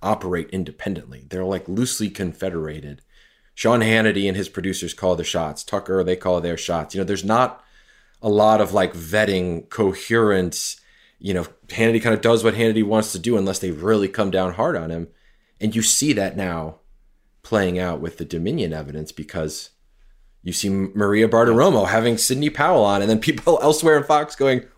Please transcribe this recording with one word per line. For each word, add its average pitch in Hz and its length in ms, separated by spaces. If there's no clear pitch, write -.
operate 90 480
independently. 69 800
They're, 92 160
like, 92 240
loosely 110 400
confederated. 80 920
Sean 117 260
Hannity 110 480
and 92 80
his 95 120
producers 90 460
call 92 200
the 82 100
shots. 78 380
Tucker, 95 400
they 90 140
call 90 240
their 85 160
shots. 80 380
You 95 60
know, 95 40
there's 92 200
not 117 380
a 110 80
lot 107 320
of, 92 100
like, 95 220
vetting, 90 720
coherence. 98 1120
You 95 160
know, 87 120
Hannity 113 320
kind 113 140
of 107 80
does 117 200
what 113 120
Hannity 110 300
wants 107 280
to 95 60
do 113 180
unless 95 220
they 92 140
really 98 360
come 98 220
down 92 240
hard 135 220
on 82 140
him. 82 180
And 107 160
you 113 60
see 139 320
that 98 220
now 82 400
playing 92 360
out 87 220
with 82 160
the 85 80
Dominion 87 480
evidence, 76 400
because 78 580
you 87 80
see 101 160
Maria 101 600
Bartiromo 113 580
having 113 320
Sidney 143 320
Powell 147 340
on, 101 160
and 101 80
then 110 120
people 160 400
<laughs> - 20
elsewhere 156 340
in 143 60
Fox 151 320
going, 131 300